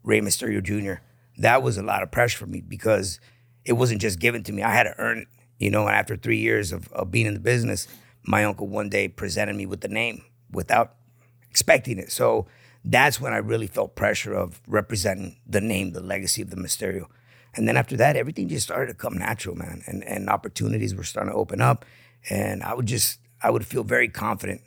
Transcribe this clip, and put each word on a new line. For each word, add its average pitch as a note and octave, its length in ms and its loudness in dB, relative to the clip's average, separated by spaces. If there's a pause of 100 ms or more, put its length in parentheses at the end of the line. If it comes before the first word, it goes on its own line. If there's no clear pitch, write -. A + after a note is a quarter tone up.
Rey A2 180 6
Mysterio G#2 420 -2
Junior. G2 400 -2 (340)
That A#2+ 260 6
was B2 140 0
a G2 60 -6
lot G2+ 200 -2
of - 80 -6
pressure A#2+ 280 2
for G2 80 -10
me F#2 160 -8
because F#2+ 580 0 (460)
it B2 80 4
wasn't A#2 260 2
just G2 180 0
given A#2+ 260 0
to G#2 80 -8
me. G2+ 100 -4
I A2+ 100 2
had A#2 120 6
to - 140 -2
earn A2+ 200 -2
it, - 100 -14 (300)
you G#2 120 2
know, G#2 160 2
and G#2 80 2
after G#2 220 2
three A2+ 220 0
years G#2+ 340 0
of, E2+ 220 -10
of - 160 -4
being A2+ 160 2
in G#2 80 -2
the G2 60 -6
business, A2+ 460 0 (360)
my G2+ 220 2
uncle G#2 220 -2
one G#2 220 -4
day G2 200 0
presented G2+ 460 -4
me G2 120 -6
with F#2+ 160 -8
the G#2 60 -6
name A2 340 -4 (280)
without A2 440 0 (560)
expecting C3 480 2
it. F#2+ 120 -10
So A2+ 360 2 (360)
that's B2+ 380 4
when B2+ 140 -4
I G#2+ 40 0
really A2 280 -2
felt - 280 -4
pressure G#2 380 0
of F#2 340 -4
representing G2 720 -2 (100)
the G#2 140 2
name, G2 320 -2
the F2+ 100 -8
legacy G2 380 -2
of F#2+ 80 -8
the F#2 80 -10
Mysterio. F#2 500 -4 (480)
And A2+ 140 0
then A#2+ 80 2
after C3 220 0
that, C#3 180 6
everything B2 320 -2
just D3 160 -2
started B2+ 280 -4
to - 20 -14
come A2 240 -6
natural, G2+ 380 -4
man. F2 300 -10
And, G2 180 -8
and G2 260 -4
opportunities G#2 640 0
were F#2+ 100 -10
starting G2 280 -4
to - 60 -2
open G2+ 220 -2
up. B2 240 4 (460)
And G2 320 -2
I - 100 -6
would B2 140 -2
just, A2 340 0 (220)
I A2+ 80 4
would - 160 2
feel A#2+ 180 -4
very A#2+ 240 2
confident G2 580 -4